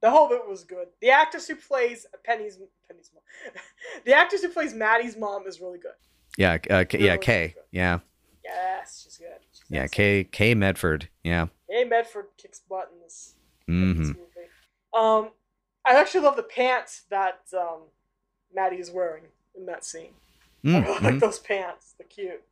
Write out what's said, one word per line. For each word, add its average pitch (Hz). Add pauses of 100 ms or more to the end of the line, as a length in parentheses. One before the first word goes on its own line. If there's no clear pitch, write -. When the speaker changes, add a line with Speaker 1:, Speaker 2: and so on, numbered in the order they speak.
Speaker 1:
The 220
whole 294
bit 240
was 196
good. 180 (120)
The 233
actress 311
who 311
plays 240 (180)
Penny's, 214 (280)
Penny's -
mom, - (420)
<laughs> 453
the 240
actress 359
who 349
plays 302
Maddie's 220
mom 202
is 190
really 180
good. - (420)
Speaker 2:
Yeah, 87 (100)
uh, 92
K-, -
yeah, 95
Speaker 1:
Really 87
Speaker 2:
Kay. 90
Speaker 1:
good. - (100)
Speaker 2:
Yeah. 90 (460)
Speaker 1:
Yes, 185
she's -
good. 170 (140)
She's -
Speaker 2:
Yeah, 71
Speaker 1:
excellent. 71
Speaker 2:
Kay, 101
Kay 110
Medford. 87 (140)
Yeah. 85 (240)
Speaker 1:
Kay 233
Medford 233 (100)
kicks -
butt 185
in 175
this, - (320)
in 90
this 78
Speaker 2:
Mm-hmm. 71
Speaker 1:
movie. - (440)
Um, 220 (560)
I 254
actually 339
love 277
the 233
pants 247
that, 190 (160)
um, 165 (680)
Maddie 185
is 175
wearing 170 (320)
in 185
that 170
scene. 165 (500)
Speaker 2:
Mm, 156
Speaker 1:
<laughs> -
I -
like -
Speaker 2:
mm-hmm. 127
Speaker 1:
those 208
pants. -
They're -
cute. 180